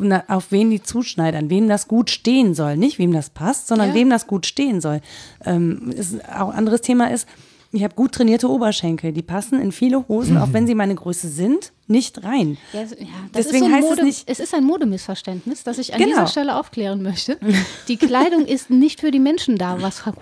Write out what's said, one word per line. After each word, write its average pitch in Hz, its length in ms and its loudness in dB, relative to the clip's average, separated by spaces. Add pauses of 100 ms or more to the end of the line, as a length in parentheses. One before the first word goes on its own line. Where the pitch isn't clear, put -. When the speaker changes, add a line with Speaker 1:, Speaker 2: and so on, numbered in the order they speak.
Speaker 1:
na, 190 260 2
auf 190 240 -4
wen 214 200 4
die 208 120 -2
zuschneidern, 160 640 -4
wem 208 200 2
das 208 180 0
gut 226 220 2
stehen 240 440 2
soll. 147 220 -2
Nicht 233 240 0
wem 175 140 4
das 151 160 -2
passt, - 400 -4
sondern 214 200 2
Speaker 2:
Ja. 185 60 0
Speaker 1:
wem 247 140 4
das 233 180 2
gut 196 180 -4
stehen 254 360 -2
soll. 151 180 -2 (460)
Ähm, 170 500 0
ist, 196 200 -6 (220)
auch 196 120 -2
ein 220 80 -6
anderes 220 240 2
Thema 247 300 2
ist, - 180 -6 (440)
ich 202 100 0
hab 208 140 -4
gut 254 160 0
trainierte 233 360 2
Oberschenkel. 202 600 -2
Die 165 100 -4
passen 208 400 -4
in 196 120 -2
viele 254 340 0
Hosen, 220 300 2
auch 143 100 2
Speaker 3:
Mhm. 135 60 0
Speaker 1:
wenn 226 140 2
sie 240 60 2
meine 202 220 0
Größe 175 320 -6
sind, 190 460 -2 (120)
nicht 220 380 0
rein. 190 340 -2 (140)
Speaker 2:
Ja, 220 160 -10
so, 226 80 -16
ja, 185 120 -16 (260)
das 233 140 0
Speaker 1:
Deswegen 254 80 0
Speaker 2:
ist 262 40 4
so 262 60 6
ein 311 80 6
Speaker 1:
heißt 277 100 6
es 320 60 4
Speaker 2:
Mode-, 330 160 2
Speaker 1:
nicht 277 240 0
Speaker 2:
es 254 100 -4
ist 349 140 -6
ein 294 100 2
Modemissverständnis, 214 1000 -4
das 240 120 -6
ich 254 160 -8
an 220 60 -2
Speaker 1:
Genau. 359 120 4
Speaker 2:
dieser 185 160 2
Stelle 285 300 -2
aufklären 202 460 -6
möchte. 196 340 -4 (260)
Speaker 1:
<laughs> - 260 -12
Speaker 2:
Die 240 80 -2
Kleidung 294 480 2
ist - 240 -4
nicht 262 320 4
für 302 100 2
die 269 80 2
Menschen 269 380 2
da, 180 240 -2
was 190 240 -6
ha-, 208 160 -4